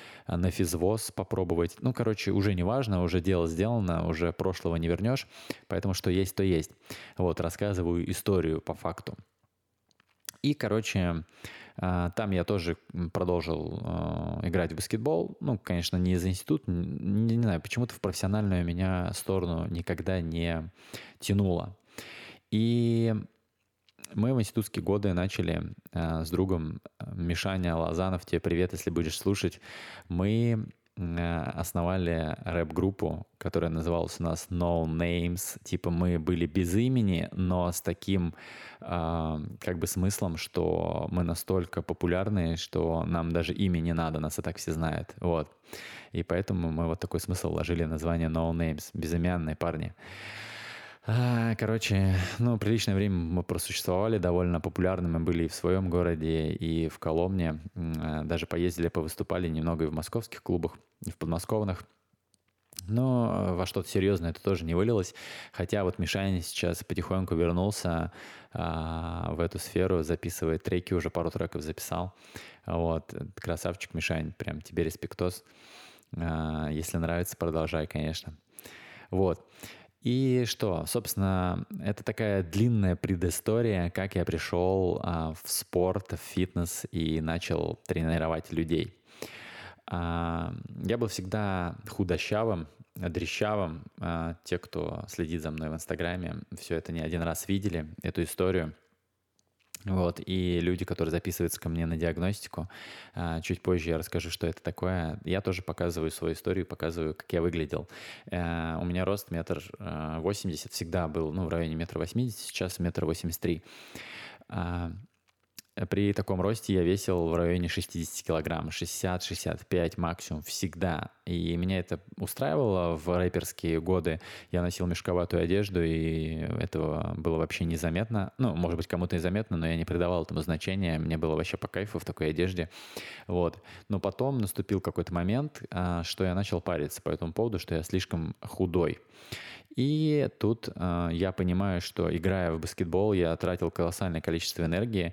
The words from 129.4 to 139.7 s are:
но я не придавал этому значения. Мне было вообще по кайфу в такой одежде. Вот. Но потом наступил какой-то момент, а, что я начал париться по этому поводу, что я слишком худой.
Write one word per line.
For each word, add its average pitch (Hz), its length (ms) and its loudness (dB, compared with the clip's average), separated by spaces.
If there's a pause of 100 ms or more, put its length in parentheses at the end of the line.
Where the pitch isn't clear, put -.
но 82 80 0
я 82 100 2
не 82 80 -2
придавал 87 380 2
этому 80 180 -4
значения. 85 580 0
Мне 80 200 0
было 78 180 2
вообще - 220 -2
по - 100 -6
кайфу 95 300 -6
в - 80 -8
такой 78 240 -2
одежде. 87 400 0 (560)
Вот. 87 360 0 (280)
Но 98 100 0
потом 131 380 0
наступил 98 420 0
какой-то 85 320 -4
момент, 104 580 0
а, 90 340 0
что - 200 -2
я 90 100 2
начал 92 280 0
париться 76 400 -4
по 80 80 -2
этому 80 240 -4
поводу, 113 240 0
что - 160 -4
я 80 80 0
слишком 85 580 -2
худой. 90 580 0 (760)